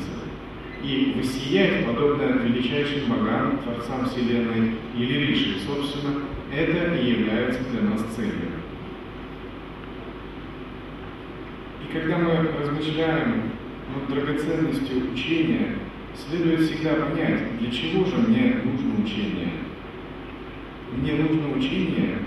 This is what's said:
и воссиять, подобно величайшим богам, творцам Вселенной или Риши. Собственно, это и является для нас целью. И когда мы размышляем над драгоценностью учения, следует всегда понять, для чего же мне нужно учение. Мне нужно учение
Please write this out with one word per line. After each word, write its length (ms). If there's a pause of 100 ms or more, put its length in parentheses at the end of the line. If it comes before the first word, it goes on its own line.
(800)
и 360
воссиять, 680
подобно 560
величайшим 680
богам, 480
творцам 480
Вселенной 680 (200)
или 300
Риши. 420
Собственно, 540 (340)
это 400
и 160
является 480 (120)
для 180
нас 120 (140)
целью. 160 (3500)
И 80
когда 260
мы 300 (140)
размышляем 920 (420)
над 220
драгоценностью 960
учения, 640 (400)
следует 460
всегда 320
понять, 680
для 120
чего 340
же 120
мне 460
нужно 400
учение. 460 (1400)
Мне 200
нужно 440
учение 680